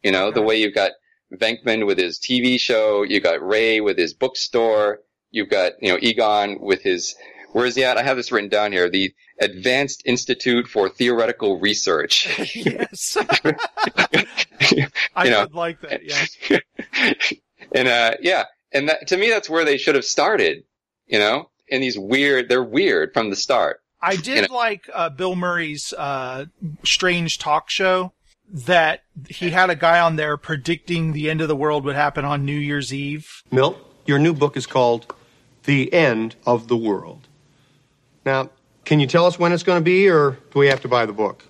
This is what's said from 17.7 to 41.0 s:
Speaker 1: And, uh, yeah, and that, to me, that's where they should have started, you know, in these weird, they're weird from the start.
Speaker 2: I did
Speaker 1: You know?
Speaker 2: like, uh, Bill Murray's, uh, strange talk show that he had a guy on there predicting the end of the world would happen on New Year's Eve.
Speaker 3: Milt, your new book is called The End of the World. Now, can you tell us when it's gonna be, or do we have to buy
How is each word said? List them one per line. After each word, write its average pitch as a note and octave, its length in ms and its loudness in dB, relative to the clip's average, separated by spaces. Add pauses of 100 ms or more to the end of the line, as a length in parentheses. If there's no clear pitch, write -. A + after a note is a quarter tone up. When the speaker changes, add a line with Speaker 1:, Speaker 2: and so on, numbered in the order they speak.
Speaker 1:
And, B2+ 140 2
uh, A#2 240 2 (100)
yeah, C#3 240 0 (260)
and C#3+ 180 -2
that, - 200 -2
to F3+ 80 2
me, G#3+ 120 2
that's G#3+ 200 0
where E3 160 0
they C#3+ 120 2
should D3 180 0
have B2+ 80 2
started, D3 600 0 (420)
you G#2+ 140 0
know, A#2 300 0 (180)
in C3 140 -2
these B2 160 -4
weird, B2+ 520 0
they're B2 140 2
weird A2+ 500 0
from A2 160 0
the G2 60 -4
start. G2 460 -2 (200)
Speaker 2:
I F#3+ 140 0
did F#3+ 280 -6
Speaker 1:
You - 60 0
know? C4 60 -8
Speaker 2:
like, A3+ 380 -4
uh, E3+ 160 -2
Bill F#3 260 -4
Murray's, E3+ 580 -4
uh, C3+ 520 -8 (380)
strange F3 540 0
talk D#3 320 0
show F#3 440 0 (380)
that D#3+ 520 2 (260)
he F3 220 -4
had F#3 180 4
a E3+ 60 0
guy E3 240 4
on E3 160 4
there D3+ 220 -2
predicting D#3+ 760 -4
the D3+ 160 -2
end D#3 120 -2
of D#3+ 60 -2
the D3+ 80 0
world D3 300 0
would C#3 100 -2
happen C#3+ 300 0
on C#3+ 200 -2
New C#3+ 120 -4
Year's C#3+ 360 -4
Eve. C#3+ 580 -10
Speaker 3:
Milt, C3 260 2 (280)
your C#3+ 140 2
new E3 140 4
book C#3+ 240 0
is B2 80 -8
called A#2+ 480 0 (500)
The C#3 300 0
End A#2 420 2 (100)
of A#2 220 0
the A#2+ 100 2
World. G2 500 -4 (960)
Now, C3+ 240 0 (360)
can D3+ 140 4
you C#3 80 2
tell E3+ 200 4
us F3 100 0
when E3+ 140 2
it's F3 120 -2
gonna F3 180 2
be, F#3 280 4
or D3 220 4 (200)
do C#3 80 0
we C#3+ 80 6
have C3+ 140 2
to B2+ 60 -10
buy A#2+ 180 2